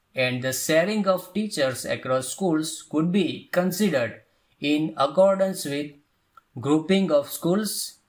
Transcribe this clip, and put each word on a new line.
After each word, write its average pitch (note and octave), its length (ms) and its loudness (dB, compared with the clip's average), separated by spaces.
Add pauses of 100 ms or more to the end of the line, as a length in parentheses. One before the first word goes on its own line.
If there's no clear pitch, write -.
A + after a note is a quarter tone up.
(140)
and B2+ 280 0
the C3 100 -2
sharing F#3 560 2
of F#3 240 -2
teachers D3+ 540 -2
across B2+ 420 -2
schools D#3 600 -2
could D#3+ 200 0
be F3 400 0
considered F3 720 0 (400)
in D3+ 380 0
accordance F#3+ 640 2
with D3 280 -4 (680)
grouping D#3 500 2
of D3 200 2
schools - 640 -2 (140)